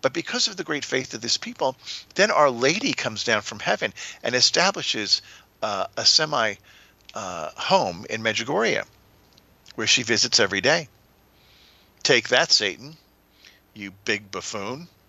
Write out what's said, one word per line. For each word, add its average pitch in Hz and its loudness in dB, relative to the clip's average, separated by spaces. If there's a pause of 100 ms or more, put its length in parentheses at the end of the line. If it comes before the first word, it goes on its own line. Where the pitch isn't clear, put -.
but 131 0
because 233 -2
of 202 -6
the 175 -6
great 147 -6
faith 131 -2
of 110 -8
this 113 -2
people, 139 -2 (400)
then 202 4
Our 147 6
Lady 143 0
comes 110 -4
down 110 2
from 104 -10
heaven - -2 (300)
and 120 -2
establishes 131 2 (400)
uh, 101 -2 (100)
a 113 -2
semi, 131 2 (580)
uh, 90 -8
home 110 0
in 110 -4
Medjugorje, 117 0 (920)
where 110 -4
she - 2
visits 113 2
every 98 2
day. 147 2 (1160)
Take 120 4
that, 139 4
Satan, 110 0 (760)
you 101 -12 (140)
big 104 -2
buffoon. 110 -8 (220)